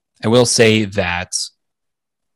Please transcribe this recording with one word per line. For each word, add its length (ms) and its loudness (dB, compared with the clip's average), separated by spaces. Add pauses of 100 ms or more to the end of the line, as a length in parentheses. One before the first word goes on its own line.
(220)
I 60 -4
will 160 4
say 400 2
that 480 -6 (1040)